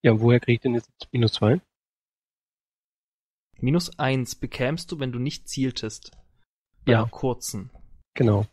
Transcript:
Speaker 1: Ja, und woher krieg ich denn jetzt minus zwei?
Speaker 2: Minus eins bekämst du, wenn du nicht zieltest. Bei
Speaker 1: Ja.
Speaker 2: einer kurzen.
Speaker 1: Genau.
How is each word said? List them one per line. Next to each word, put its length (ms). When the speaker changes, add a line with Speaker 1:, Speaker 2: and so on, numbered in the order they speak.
Speaker 1:
Ja, 100
und 80
woher 200
krieg 160
ich 60
denn 120
jetzt 160
minus 220
zwei? 260
Speaker 2:
Minus 380
eins 360
bekämst 560
du, 80
wenn 140
du 60
nicht 300
zieltest. 640
Bei 80
Speaker 1:
Ja. 100
Speaker 2:
einer 80
kurzen. 600
Speaker 1:
Genau. 380